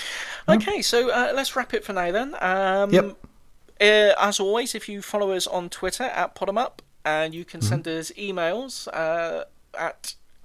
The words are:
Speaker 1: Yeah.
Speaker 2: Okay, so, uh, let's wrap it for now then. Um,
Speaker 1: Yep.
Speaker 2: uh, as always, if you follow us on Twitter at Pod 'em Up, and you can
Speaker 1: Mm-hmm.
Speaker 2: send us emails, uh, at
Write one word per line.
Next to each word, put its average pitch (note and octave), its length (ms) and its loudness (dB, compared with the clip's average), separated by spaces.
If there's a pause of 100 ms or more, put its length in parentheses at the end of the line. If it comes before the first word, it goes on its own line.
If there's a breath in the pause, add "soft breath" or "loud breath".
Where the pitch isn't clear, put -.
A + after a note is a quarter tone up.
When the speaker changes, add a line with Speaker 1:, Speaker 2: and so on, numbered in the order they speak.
(480 loud breath)
Speaker 1:
Yeah. - 80 10
Speaker 2:
Okay, F#4 260 2
so, A#3+ 280 2
uh, A#3+ 240 2
let's C4 220 -2
wrap B3 180 -4
it G#3+ 120 -2
for G#3 80 -6
now F3 180 0
then. B3+ 300 -2
Um, F#3+ 500 2
Speaker 1:
Yep. - 240 4 (640)
Speaker 2:
uh, G#3 400 8
as G3+ 220 2
always, A3 340 0
if G#3+ 140 -10
you G3+ 120 -8
follow G3+ 300 -2
us F#3 160 -2
on F3 220 -4
Twitter - 340 -6
at F3+ 320 -2
Pod F#3+ 140 -4
'em G3+ 80 -2
Up, - 240 -4 (240)
and D#3 280 0
you E3+ 120 -10
can E3+ 160 -14
Speaker 1:
Mm-hmm. G#2+ 80 0
Speaker 2:
send C#3+ 180 -2
us D#3+ 300 -6
emails, G3 760 -4
uh, E3 520 -4 (320)
at - 380 -8 (300)